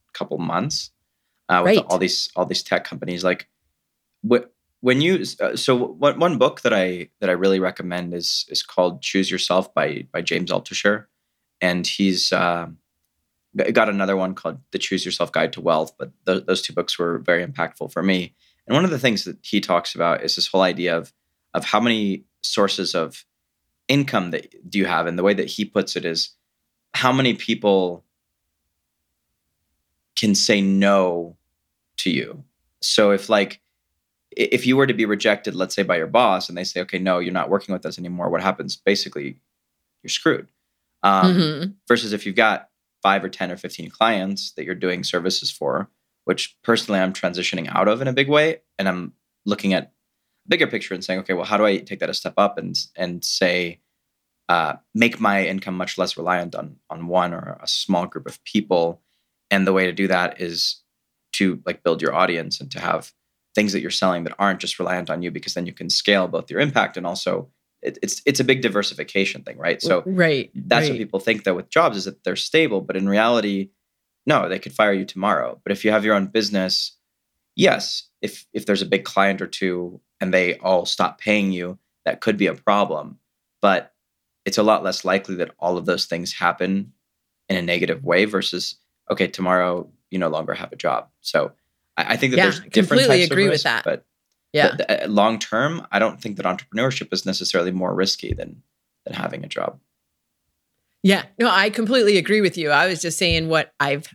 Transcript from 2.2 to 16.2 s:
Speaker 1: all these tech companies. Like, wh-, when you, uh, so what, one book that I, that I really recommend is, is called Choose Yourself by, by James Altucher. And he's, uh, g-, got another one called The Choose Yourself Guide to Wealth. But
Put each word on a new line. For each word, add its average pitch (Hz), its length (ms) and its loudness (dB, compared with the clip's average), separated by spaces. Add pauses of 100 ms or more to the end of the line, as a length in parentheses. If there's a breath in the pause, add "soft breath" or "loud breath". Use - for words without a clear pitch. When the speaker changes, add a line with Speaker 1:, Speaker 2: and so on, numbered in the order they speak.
Speaker 1:
all 90 80 0
these - 180 -4
tech - 220 -2
companies. 87 400 -8
Like, 90 240 -2 (800)
wh-, 120 160 4 (360)
when 127 200 4
you, 165 240 2 (160)
uh, - 160 -2
so 127 180 2
what, 139 440 2
one 165 180 2
book 139 240 2
that 113 140 2
I, 90 340 0 (120)
that 95 100 2
I - 20 4
really 95 260 4
recommend 90 540 -4
is, - 360 -4
is - 140 -4
called 90 380 0
Choose 95 300 -2
Yourself 92 420 0
by, 73 400 -2
by 85 80 -4
James 87 300 -4
Altucher. 101 560 -2 (560)
And 90 240 0
he's, 95 460 2
uh, 85 360 0 (880)
g-, - 140 0
got 110 160 4
another 98 280 0
one 92 180 -2
called - 240 -8 (140)
The 95 60 -4
Choose - 280 -4
Yourself 85 260 -4
Guide 80 220 0
to - 80 -12
Wealth. 80 360 0
But - 140 -12 (140)